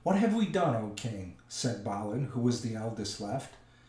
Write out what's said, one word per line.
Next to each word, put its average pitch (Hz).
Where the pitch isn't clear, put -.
"What 190
have 208
we 220
done, 165
O 107
king?" 95
said 104
Balin, 107
who 120
was 120
the 110
eldest 110
left. 113